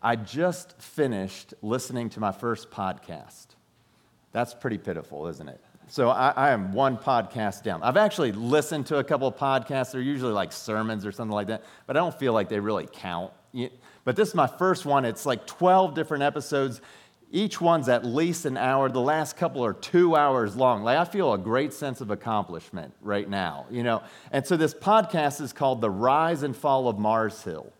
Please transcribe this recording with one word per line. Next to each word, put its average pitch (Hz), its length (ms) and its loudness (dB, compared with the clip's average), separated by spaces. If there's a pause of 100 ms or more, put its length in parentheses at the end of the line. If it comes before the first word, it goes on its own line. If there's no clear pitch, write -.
I 117 120 4
just 151 640 -4
finished 107 800 -4
listening 120 480 -4
to 107 100 -10
my 104 100 0
first 113 400 -6
podcast. - 760 -8 (840)
That's 120 200 -2
pretty 127 240 -4
pitiful, 80 520 -8
isn't 78 200 -12
it? 65 100 -18 (280)
So 123 240 2
I, 131 260 4
I 139 140 4
am 98 220 0
one 127 260 2
podcast 110 640 -2
down. 85 200 -4
I've 127 140 2
actually 190 360 2
listened 139 540 0
to 151 120 0
a 135 60 0
couple 139 220 0
of 123 120 -2
podcasts. 135 540 0
They're 127 100 -6
usually, 127 320 -2
like, 95 180 0
sermons 110 540 -4
or 101 60 -6
something 110 220 -6
like 104 120 -2
that, 107 160 -6 (240)
but 131 100 0
I 156 40 4
don't 175 180 -2
feel 123 160 2
like 107 160 2
they 104 100 -2
really 101 320 -2
count. 90 400 -8 (220)
Y-, 123 160 -6 (340)
but 127 100 0
this 208 140 2
is - 60 -10
my 147 120 4
first 180 380 0
one. 139 220 2
It's, 113 180 -4
like, 127 220 -2
twelve 180 480 4
different 151 280 -2
episodes. 143 600 -2 (480)
Each 202 280 -2
one's 165 300 2
at 120 160 4
least 165 400 0
an 131 140 -2
hour. 131 320 2
The 123 100 0
last 151 380 0
couple 139 260 -2
are 107 80 0
two 170 440 4
hours 127 380 4
long. 120 280 4
Like, 123 160 2
I 175 80 2
feel 170 260 0
a 101 60 2
great 120 340 0
sense 139 300 -8
of 107 80 -8
accomplishment 90 920 -6
right 101 280 -4
now, 85 420 -4
you 120 120 -4
know? 117 200 0 (300)
And 139 140 0
so 170 120 2
this 156 160 2
podcast 170 680 2
is 135 140 -8
called 131 260 0
The 110 80 2
Rise 135 540 2
and 139 120 -4
Fall 135 340 2
of 104 100 -2
Mars 107 440 0
Hill. 78 380 -10